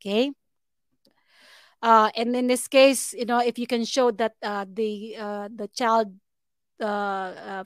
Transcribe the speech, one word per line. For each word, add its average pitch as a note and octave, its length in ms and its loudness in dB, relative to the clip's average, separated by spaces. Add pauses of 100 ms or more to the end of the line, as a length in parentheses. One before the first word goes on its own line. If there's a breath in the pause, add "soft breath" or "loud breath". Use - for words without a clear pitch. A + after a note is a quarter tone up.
okay? A#3 320 -2 (1400 soft breath)
Uh, A3 400 6
and A#3+ 160 0
in B3 140 0
this B3 180 0
case, C4+ 480 4
you A3+ 100 -8
know, A#3 140 0
if A#3+ 160 0
you A#3+ 140 -8
can A#3 160 -2
show B3 260 2
that, A3 320 -2
uh, G3+ 240 -6
the, G#3+ 480 -6
uh, G#3 400 -10
the G#3 160 -10
child, A3+ 400 0 (720)
uh, G3+ 480 -4
uh, G3 360 -12